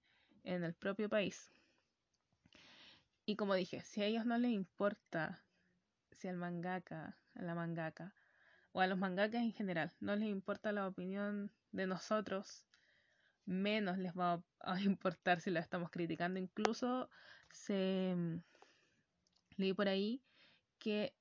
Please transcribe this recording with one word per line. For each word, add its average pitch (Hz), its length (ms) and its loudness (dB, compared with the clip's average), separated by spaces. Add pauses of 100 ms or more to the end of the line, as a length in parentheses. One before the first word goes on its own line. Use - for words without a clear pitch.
(440)
en 180 200 -2
el 165 80 0
propio 196 380 -2
país. - 400 0 (1800)
Y 208 100 0
como 202 180 2
dije, 185 280 0
si - 200 -6
a 202 40 2
ellos 220 180 2
no 233 140 2
les 240 140 4
importa, 190 920 -2 (680)
si - 160 -8
al 180 80 -4
mangaka, 175 840 -4 (160)
a - 80 -8
la 170 120 -2
mangaka, 170 600 -4 (600)
o 180 60 2
a 185 60 6
los 185 120 2
mangakas 202 440 2
en 226 100 2
general, 170 480 0
no 202 160 0
les 214 120 0
importa 202 440 -2
la 202 160 0
opinión 202 640 -4 (200)
de 190 160 -2
nosotros, 196 800 -2 (800)
menos 190 520 2
les 185 140 -2
va 175 300 2 (180)
a 185 200 0
<laughs> - 20 0
importar 185 580 4
si 202 100 -2
lo 165 100 2
estamos 175 300 -4
criticando. 175 500 0
Incluso 233 680 0 (420)
se, 190 640 0
mm, 170 260 -2 (1120)
leí 190 160 2
por 196 160 2
ahí 202 340 2 (580)
que 208 400 0